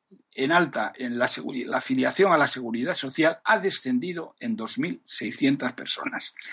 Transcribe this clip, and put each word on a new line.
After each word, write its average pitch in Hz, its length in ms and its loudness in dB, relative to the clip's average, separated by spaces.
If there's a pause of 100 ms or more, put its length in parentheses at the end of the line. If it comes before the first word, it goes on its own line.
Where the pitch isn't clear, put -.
(340)
en 135 180 0
alta, 135 440 2
en 120 220 -6
la 127 100 4
seguri-, - 380 -6
la - 120 -2
afiliación 131 560 2
a 156 40 8
la 143 100 6
Seguridad 123 460 -4
Social 156 500 0
ha 220 160 4
descendido 165 800 -2
en 117 160 -4
dos 113 220 -6
mil 160 280 -4
seiscientas - 680 0
personas. - 600 -6 (200)